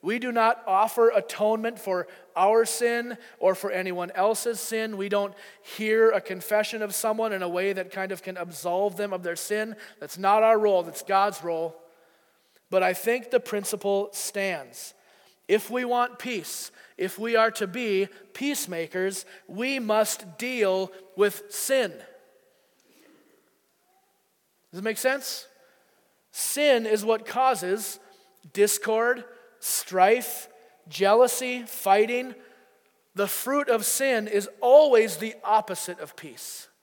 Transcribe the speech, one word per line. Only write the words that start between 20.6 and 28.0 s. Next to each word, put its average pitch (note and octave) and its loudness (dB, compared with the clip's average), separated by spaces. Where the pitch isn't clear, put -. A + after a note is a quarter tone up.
with G3 0
sin. B3+ 0
Does F3 -14
it F#3+ -10
make A3 -4
sense? - -2
Sin C4+ 2
is G#3+ 0
what A3 0
causes A3 -2